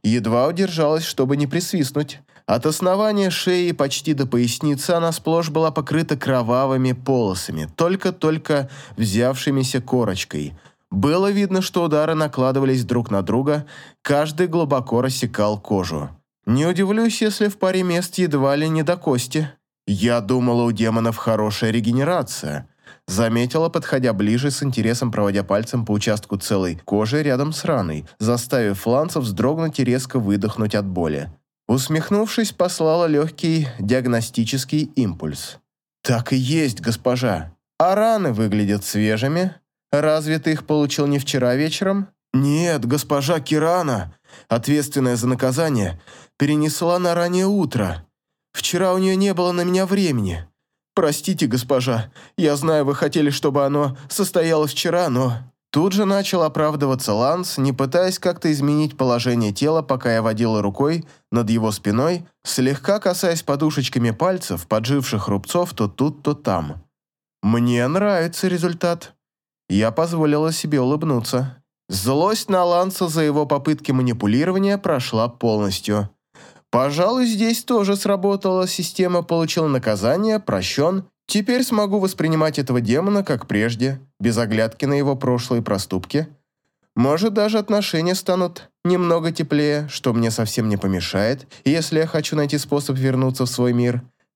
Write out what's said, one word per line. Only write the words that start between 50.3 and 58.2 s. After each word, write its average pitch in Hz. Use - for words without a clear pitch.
Простите, 151
госпожа, 120
я 151
знаю, 151
вы 139
хотели, 147
чтобы 139
оно 139
состоялось 165
вчера, 175
но...» 123
Тут 180
же 196
начал 196
оправдываться 143
Ланс, 147
не 135
пытаясь 175
как-то 175